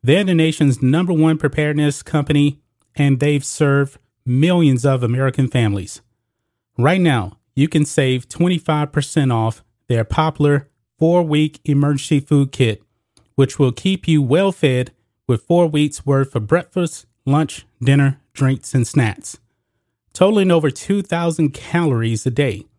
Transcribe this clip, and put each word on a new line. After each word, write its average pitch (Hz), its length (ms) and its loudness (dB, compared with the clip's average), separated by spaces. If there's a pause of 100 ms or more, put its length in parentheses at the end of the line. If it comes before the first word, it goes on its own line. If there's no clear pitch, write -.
They're 160 220 2
the 190 100 0
nation's 156 460 0
number 165 320 0
one 160 240 2
preparedness 151 640 -2
company, 147 560 0 (360)
and 139 260 2
they've 143 240 0
served 139 540 -2 (260)
millions 139 600 2
of 135 180 0
American 127 460 0
families. 101 540 -2 (760)
Right 156 220 2
now, 123 380 0 (160)
you 143 140 2
can 151 160 0
save 131 440 -2
twenty-five 160 640 -2
percent 139 400 0
off 113 320 -2 (240)
their 113 160 0
popular 147 640 0 (300)
four-week 160 680 0
emergency 143 560 0
food 139 320 0
kit, 113 300 -2 (520)
which 135 240 0
will 131 140 2
keep 185 340 -4
you 156 160 2
well-fed 139 680 0 (340)
with 117 160 -2
four 170 240 2
weeks' 151 400 -2
worth 135 300 -2
of 110 100 -4
breakfast, 170 600 -4 (180)
lunch, 143 420 -2 (160)
dinner, 139 380 2 (140)
drinks, 131 400 -2
and 123 120 2
snacks, - 520 -4 (760)
totaling 196 380 2
over 160 200 2
two 196 320 -4
thousand 170 480 -2
calories 117 760 -2
a 131 40 0
day. 117 360 -4 (120)